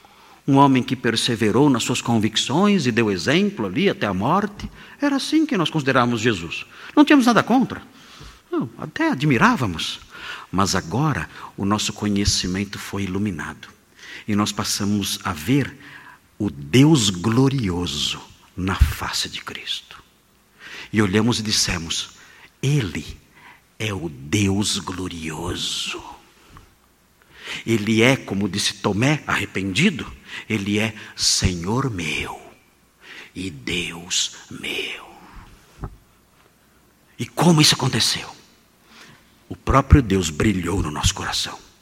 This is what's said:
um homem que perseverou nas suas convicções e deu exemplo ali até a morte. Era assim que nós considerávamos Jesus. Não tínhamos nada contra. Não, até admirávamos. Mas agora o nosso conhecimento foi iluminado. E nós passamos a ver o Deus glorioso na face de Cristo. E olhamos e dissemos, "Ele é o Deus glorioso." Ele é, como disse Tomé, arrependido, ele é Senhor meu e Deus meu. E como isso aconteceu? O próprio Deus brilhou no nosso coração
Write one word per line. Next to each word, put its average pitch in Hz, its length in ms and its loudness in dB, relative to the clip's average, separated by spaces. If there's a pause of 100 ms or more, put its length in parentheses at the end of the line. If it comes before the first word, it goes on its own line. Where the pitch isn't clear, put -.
(480)
um 139 100 4
homem 135 260 6
que 123 120 -4
perseverou 117 760 2
nas 120 140 2
suas - 180 -2
convicções 131 840 2
e 123 60 2
deu 110 200 2
exemplo 131 540 0
ali 131 240 0
até 120 160 -2
a 101 80 0
morte. 165 560 -2 (300)
Era 285 160 0
assim 302 300 0
que 247 120 -2
nós 170 120 0
considerávamos 123 520 2
Jesus. 95 440 0 (300)
Não 294 100 8
tínhamos 285 200 6
nada 220 180 6
contra. 233 380 0 (680)
Não, 285 260 -2
até 302 340 -2
admirávamos. 135 880 0 (520)
Mas 95 240 0
agora 92 540 -2 (260)
o 98 100 -4
nosso 104 280 0
conhecimento 101 840 -2
foi 98 260 -8
iluminado. 92 640 -6 (600)
E 107 80 0
nós 104 160 2
passamos 101 720 -2
a 95 100 -4
ver 117 440 -2 (600)
o 104 120 -2
Deus 117 600 4
glorioso 95 1120 0 (340)
na 92 200 -2
face - 540 -2
de - 120 -12
Cristo. - 600 -12 (920)
E 107 100 4
olhamos 107 380 4
e 107 40 -6
dissemos, 92 680 -2 (520)
"Ele 127 420 0 (720)
é 107 160 -6
o 87 160 -6
Deus 98 720 0
glorioso." 87 1200 -8 (1600)
Ele 110 360 2
é, 131 140 6
como 101 340 -2
disse - 260 -2
Tomé, 123 520 0
arrependido, 98 840 -2 (380)
ele 104 300 -2
é 110 160 -4 (200)
Senhor 101 760 0
meu 78 500 -8 (920)
e 92 160 -8
Deus 85 840 -6 (120)
meu. - 580 -10 (2000)
E 117 80 -8
como 156 340 4
isso - 140 6
aconteceu? - 600 -2 (1120)
O - 80 -12
próprio 139 460 4
Deus 95 280 2
brilhou 92 520 0
no 80 80 -4
nosso 73 240 0
coração - 460 -6 (220)